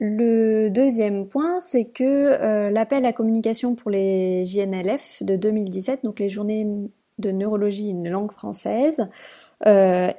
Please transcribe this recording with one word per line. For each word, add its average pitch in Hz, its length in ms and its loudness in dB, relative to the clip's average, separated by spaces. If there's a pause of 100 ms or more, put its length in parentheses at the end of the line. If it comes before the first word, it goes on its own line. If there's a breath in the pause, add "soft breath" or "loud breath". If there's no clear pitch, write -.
Le 220 640 2
deuxième 208 600 0
point, 339 320 -2
c'est 240 240 0
que, - 180 -6
euh, 254 680 2
l'appel 226 360 0
à 233 60 2
communication 226 640 0
pour - 120 -10
les 190 580 0
J 190 120 -6
N 196 160 0
L 190 240 -2
F - 240 -14
de 190 140 0
deux 208 160 0
mille 208 180 -2
dix-sept, 190 320 -4
donc 214 160 -6
les 202 100 0
journées 208 380 -4 (520)
de 196 120 -4
neurologie, 202 600 -2
une 175 180 -4
langue 202 240 -4
française, 220 760 -2 (580 loud breath)
euh, 185 420 6 (100)